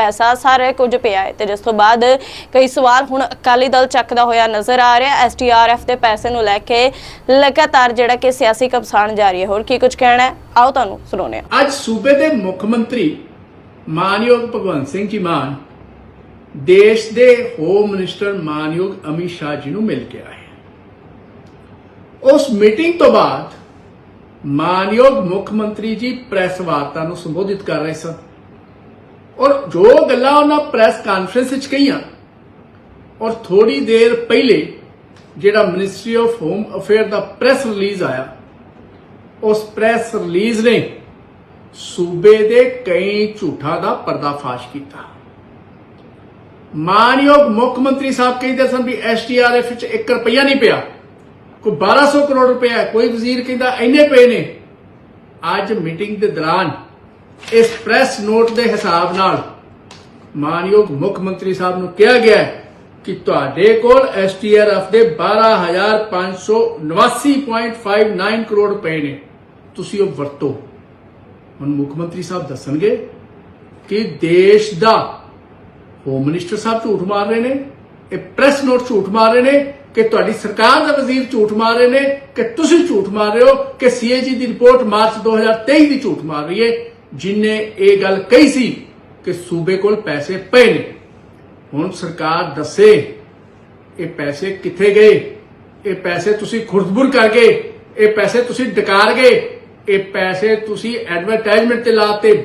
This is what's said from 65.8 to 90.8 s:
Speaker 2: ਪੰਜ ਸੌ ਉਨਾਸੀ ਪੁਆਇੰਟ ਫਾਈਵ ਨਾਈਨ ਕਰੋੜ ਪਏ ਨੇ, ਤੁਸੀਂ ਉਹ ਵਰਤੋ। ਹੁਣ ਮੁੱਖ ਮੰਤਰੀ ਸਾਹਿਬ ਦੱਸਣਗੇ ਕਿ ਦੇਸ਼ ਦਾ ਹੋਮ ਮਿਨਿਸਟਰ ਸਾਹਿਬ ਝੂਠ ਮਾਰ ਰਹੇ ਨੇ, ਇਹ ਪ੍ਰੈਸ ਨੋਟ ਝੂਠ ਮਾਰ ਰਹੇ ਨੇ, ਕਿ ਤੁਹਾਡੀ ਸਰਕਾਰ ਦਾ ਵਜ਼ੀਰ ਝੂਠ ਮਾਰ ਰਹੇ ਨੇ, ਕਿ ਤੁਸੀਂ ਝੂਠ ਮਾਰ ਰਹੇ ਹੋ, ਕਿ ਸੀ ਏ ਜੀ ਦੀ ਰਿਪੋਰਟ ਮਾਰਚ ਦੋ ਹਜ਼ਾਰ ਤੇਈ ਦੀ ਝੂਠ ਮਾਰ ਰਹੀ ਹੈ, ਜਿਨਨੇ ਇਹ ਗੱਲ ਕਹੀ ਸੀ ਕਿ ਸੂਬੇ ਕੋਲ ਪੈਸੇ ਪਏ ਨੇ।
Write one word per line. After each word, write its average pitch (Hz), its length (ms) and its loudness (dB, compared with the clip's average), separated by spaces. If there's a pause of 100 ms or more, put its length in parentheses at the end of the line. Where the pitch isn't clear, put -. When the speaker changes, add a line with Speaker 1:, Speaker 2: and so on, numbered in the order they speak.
Speaker 2:
ਪੰਜ 185 320 -6
ਸੌ 208 180 -2
ਉਨਾਸੀ 226 840 0
ਪੁਆਇੰਟ 226 420 -6
ਫਾਈਵ 208 320 0
ਨਾਈਨ 214 280 -2
ਕਰੋੜ 208 340 0
ਪਏ 160 240 -6
ਨੇ, 139 140 -6 (600)
ਤੁਸੀਂ 196 260 -6
ਉਹ 185 160 -2
ਵਰਤੋ। 143 320 -6 (1120)
ਹੁਣ 139 80 -6
ਮੁੱਖ 143 280 -4
ਮੰਤਰੀ 170 260 -10
ਸਾਹਿਬ 175 240 -10
ਦੱਸਣਗੇ 143 420 -4 (1000)
ਕਿ 214 140 -4 (180)
ਦੇਸ਼ 190 580 2
ਦਾ 220 140 2 (1120)
ਹੋਮ 135 180 -4
ਮਿਨਿਸਟਰ 175 320 -6
ਸਾਹਿਬ 226 260 -4
ਝੂਠ 196 200 -2
ਮਾਰ 202 240 -4
ਰਹੇ 226 140 -2
ਨੇ, 269 220 -4 (480)
ਇਹ 185 60 -8 (180)
ਪ੍ਰੈਸ 277 280 2
ਨੋਟ 254 260 0
ਝੂਠ 196 200 0
ਮਾਰ 226 240 4
ਰਹੇ 247 80 4
ਨੇ, 277 220 4 (320)
ਕਿ 220 80 2
ਤੁਹਾਡੀ 208 300 0
ਸਰਕਾਰ 240 540 0
ਦਾ 285 100 0
ਵਜ਼ੀਰ 262 340 -2
ਝੂਠ 214 220 0
ਮਾਰ 226 240 0
ਰਹੇ 247 120 4
ਨੇ, 269 140 2 (320)
ਕਿ 233 80 -2
ਤੁਸੀਂ 311 440 0
ਝੂਠ 190 220 -2
ਮਾਰ 208 240 -2
ਰਹੇ 247 160 6
ਹੋ, 269 60 6 (240)
ਕਿ 254 100 2
ਸੀ 240 220 -2
ਏ 254 100 0
ਜੀ 262 140 -2
ਦੀ 247 120 -6
ਰਿਪੋਰਟ 247 380 4
ਮਾਰਚ 214 380 0
ਦੋ 220 140 0
ਹਜ਼ਾਰ 220 300 0
ਤੇਈ 302 180 6
ਦੀ 285 140 0
ਝੂਠ 180 260 -6
ਮਾਰ 151 200 -8
ਰਹੀ 175 180 -4
ਹੈ, 233 80 0 (420)
ਜਿਨਨੇ 214 440 -2 (200)
ਇਹ 196 240 4
ਗੱਲ 196 300 -2
ਕਹੀ 285 180 8
ਸੀ 240 200 -2 (560)
ਕਿ 180 80 -6
ਸੂਬੇ 170 440 -4
ਕੋਲ 202 240 0
ਪੈਸੇ 147 360 -8 (140)
ਪਏ 233 220 6
ਨੇ। 143 120 -4 (880)